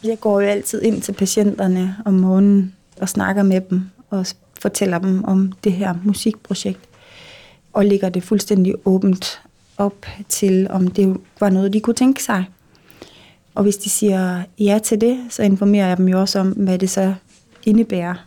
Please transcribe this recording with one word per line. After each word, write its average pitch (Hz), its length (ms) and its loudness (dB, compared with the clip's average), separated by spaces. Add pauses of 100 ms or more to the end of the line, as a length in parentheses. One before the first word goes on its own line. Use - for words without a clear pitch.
Jeg 220 160 -2
går 202 200 2
jo 202 60 2
altid 208 360 -2
ind 208 200 0
til - 100 -8
patienterne 190 920 0
om 190 100 2
morgenen 190 600 4 (260)
og 190 80 -4
snakker 196 340 -2
med 185 180 2
dem 185 220 -4 (280)
og 185 160 -4
s-, - 100 -12 (260)
fortæller 190 360 -2
dem 190 260 -2
om 190 280 0 (120)
det 208 80 2
her 185 220 -2 (100)
musikprojekt, 196 760 -4 (920)
og 202 120 2
lægger 196 240 2
det 180 140 -4
fuldstændig 196 520 0 (100)
åbent 190 560 0 (380)
op 202 280 -4 (220)
til, 190 420 0
om 185 180 0
det 190 280 2 (240)
var 202 100 2
noget, 190 220 2
de 214 80 0
kunne 233 140 -2
tænke 262 280 2
sig. 185 220 -2 (1080)
Og - 80 -2
hvis 202 140 2
de 202 140 -8
siger 185 520 0 (160)
ja 208 260 2
til 208 160 0
det, 247 180 2 (120)
så - 120 -6
informerer 202 460 2
jeg 180 80 0
dem 185 120 2
jo 185 120 2
også 196 180 0
om, 190 120 0
hvad 185 280 0
det 185 120 -2
så 190 240 0 (500)
indebærer. 208 500 0 (120)